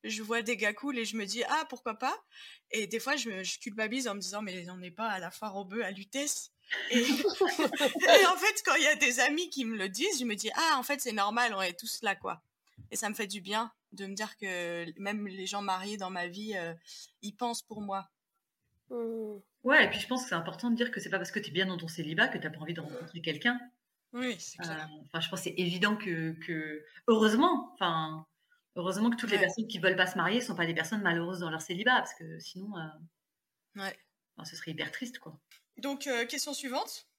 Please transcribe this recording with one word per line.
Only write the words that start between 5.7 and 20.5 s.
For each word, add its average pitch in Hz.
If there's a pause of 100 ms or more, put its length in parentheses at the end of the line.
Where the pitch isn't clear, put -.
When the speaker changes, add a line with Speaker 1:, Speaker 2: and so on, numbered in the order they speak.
Speaker 1:
à 185
Lutèce. » 262 (400)
Et, 247
<laughs> 311
et 370
en 359
fait, 392
quand -
il 339
y 277
a 302
des 247
amis 302
qui 269
me 226
le 196
disent, 277
je 254
me 220
dis, « 208
Ah, 311
en 247
fait, 269
c'est 233
normal, 220
on 190
est 175
tous -
là, 202
quoi. » 190 (480)
Et -
ça 214
me 214
fait 208
du 196
bien 214 (200)
de 196
me 196
dire 208
que 175 (160)
même 208
les 190
gens 202
mariés 196
dans 190
ma 180
vie, 208
euh, 170 (480)
ils 208
pensent 233
pour 214
moi. 196 (840)
Speaker 2:
Mm. 226 (260)
Speaker 3:
Ouais, 269
et -
puis -
je -
pense 254
que -
c'est 185
important 165